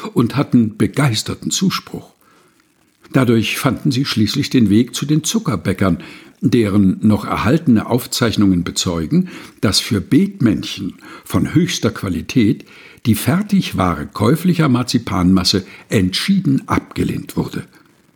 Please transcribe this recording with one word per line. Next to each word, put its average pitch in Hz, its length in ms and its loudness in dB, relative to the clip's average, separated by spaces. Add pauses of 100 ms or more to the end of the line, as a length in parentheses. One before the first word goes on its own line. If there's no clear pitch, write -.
(160)
und 117 200 0
hatten 120 420 0
begeisterten 110 720 -2
Zuspruch. - 640 -4 (1000)
Dadurch 117 460 2
fanden 139 320 0
sie 131 140 -2
schließlich 110 440 -2
den 113 220 2
Weg 113 240 2
zu - 100 -6
den 156 180 0
Zuckerbäckern, 95 760 -2 (420)
deren 104 640 2
noch 104 200 2
erhaltene 110 600 2
Aufzeichnungen 104 800 0
bezeugen, 92 640 -2 (320)
dass 101 180 0
für 101 220 -2
Bethmännchen 101 920 0 (280)
von - 300 -2
höchster 143 380 0
Qualität - 720 -2 (400)
die 113 80 4
Fertigware 113 920 0
käuflicher 160 600 0
Marzipanmasse 95 960 0 (260)
entschieden 135 800 0
abgelehnt - 720 -4
wurde. - 280 -6 (500)